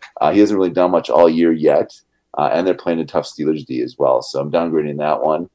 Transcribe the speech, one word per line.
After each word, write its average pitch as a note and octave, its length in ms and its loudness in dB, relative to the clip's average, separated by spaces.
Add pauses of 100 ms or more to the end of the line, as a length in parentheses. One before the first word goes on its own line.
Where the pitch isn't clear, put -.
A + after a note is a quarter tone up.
(220)
Uh, D2+ 100 2
he G2 80 2
hasn't G#2 180 4
really F#2+ 120 0
done F2+ 220 0
much E2 180 -2
all E2+ 180 6
year E2 240 2
yet, D#2 400 0 (460)
uh, C#2+ 160 0
and F2+ 140 0
they're F2 80 0
playing E2 240 -4
a D#2 60 -4
tough D2 200 -4
Steelers D2+ 400 -4
D B1+ 160 -6
as B1 160 -10
well, C2 240 2
so - 180 -8
I'm C#2+ 120 -6
downgrading D#2 480 -2
that D2+ 220 -2
one. D#2 340 -2